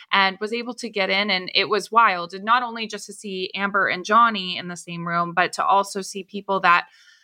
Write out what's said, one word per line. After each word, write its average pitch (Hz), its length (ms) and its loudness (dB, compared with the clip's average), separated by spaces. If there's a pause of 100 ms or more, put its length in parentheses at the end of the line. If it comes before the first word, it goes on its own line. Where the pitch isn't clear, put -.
(100)
and 190 300 2
was 214 100 -4
able 233 240 -6
to 233 140 -10
get 196 220 -2
in. 202 180 0
And 185 240 -2
it 185 160 0
was 196 220 -2
wild. 190 420 4
And 196 100 -12
not 233 200 2
only 226 240 -8
just 208 180 -10
to 202 80 -16
see 190 400 -8
Amber 196 340 0
and 180 160 -2
Johnny 208 540 2
in 175 120 -8
the 175 60 -10
same 170 320 -10
room, 170 260 -2
but 175 200 0
to 175 100 -4
also 196 380 2
see 190 220 -10
people 196 380 -4
that, 175 260 4 (360)